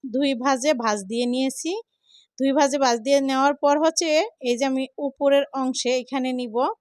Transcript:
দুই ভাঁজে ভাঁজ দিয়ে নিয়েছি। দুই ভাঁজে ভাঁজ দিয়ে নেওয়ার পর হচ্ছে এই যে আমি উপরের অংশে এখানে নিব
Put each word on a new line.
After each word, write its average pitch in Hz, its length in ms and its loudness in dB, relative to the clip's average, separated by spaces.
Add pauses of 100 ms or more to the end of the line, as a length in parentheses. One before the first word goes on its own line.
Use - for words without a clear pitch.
দুই 269 300 0
ভাঁজে 262 400 0
ভাঁজ 220 300 0
দিয়ে 226 220 -2
নিয়েছি। 262 460 -2 (680)
দুই 269 120 2
ভাঁজে 285 260 2
ভাঁজ 247 220 2
দিয়ে 277 220 2
নেওয়ার 269 320 2
পর 285 260 2
হচ্ছে 320 300 0 (320)
এই 247 160 0
যে 269 80 0
আমি 262 220 -2 (100)
উপরের 277 460 2 (100)
অংশে 262 440 -2
এখানে 254 360 -4
নিব 247 220 -6 (260)